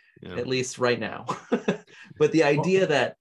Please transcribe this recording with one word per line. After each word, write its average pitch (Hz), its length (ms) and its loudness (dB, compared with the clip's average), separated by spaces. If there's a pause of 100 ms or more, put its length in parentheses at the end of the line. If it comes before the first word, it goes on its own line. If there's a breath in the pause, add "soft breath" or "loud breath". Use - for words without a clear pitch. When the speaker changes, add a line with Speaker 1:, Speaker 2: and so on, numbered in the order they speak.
(220 soft breath)
Speaker 1:
Yeah. 92 160 -10
Speaker 2:
at 123 100 -6
least 127 320 -4
right 120 180 0
now. - 280 -10 (260)
<laughs> - 640 -6
But 151 140 2
the 156 80 4
Speaker 3:
Well 147 80 4
Speaker 2:
idea 175 400 2
that 135 320 2